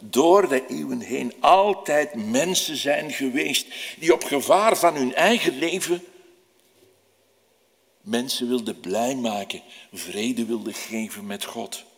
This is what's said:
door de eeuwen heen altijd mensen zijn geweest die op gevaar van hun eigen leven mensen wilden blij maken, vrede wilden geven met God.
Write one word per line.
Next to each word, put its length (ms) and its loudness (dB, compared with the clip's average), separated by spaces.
door 480 4
de 180 0
eeuwen 340 -6
heen 400 -6
altijd 760 4
mensen 600 -2
zijn 340 -2
geweest 560 -2
die 140 4
op 120 4
gevaar 520 4
van 180 4
hun 200 0
eigen 440 2
leven 460 -2
mensen 480 -4
wilden 320 -2
blij 360 -2
maken, 460 -6
vrede 520 -4
wilden 300 -6
geven 520 -10
met 180 -10
God. 400 -12